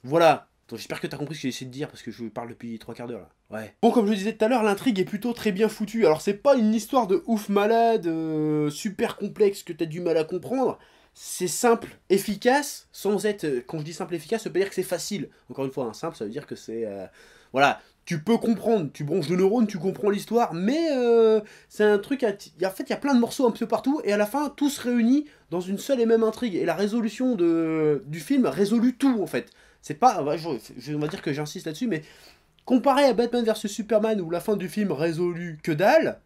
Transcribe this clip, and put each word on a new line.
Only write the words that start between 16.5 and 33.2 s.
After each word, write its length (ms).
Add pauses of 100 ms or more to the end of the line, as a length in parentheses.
c'est, 300
euh, 220 (440)
voilà, 300 (240)
tu 180
peux 140
comprendre, 560
tu 100
bronches 260
le 80
neurone, 280
tu 140
comprends 320
l'histoire, 420
mais, 380
euh, 500 (260)
c'est 160
un 140
truc, 240
à 120
t-, 180 (120)
en 60
fait, 140
il 80
y 20
a 40
plein 180
de 40
morceaux 280
un 40
peu 160
partout, 360
et 100
à 40
la 100
fin, 220
tout 200
se 120
réunit 440 (240)
dans 120
une 180
seule 200
et 60
même 180
intrigue. 300
Et 120
la 100
résolution 600
de, 680
du 140
film 260
résout 460
tout, 280
en 80
fait. 220 (320)
C'est 140
pas, 280
ouais, 140
je, 120 (280)
je, 160
on 60
va 80
dire 140
que 100
j'insiste 340
là-dessus, 220
mais 140 (640)
comparé 400
à 80
Batman 320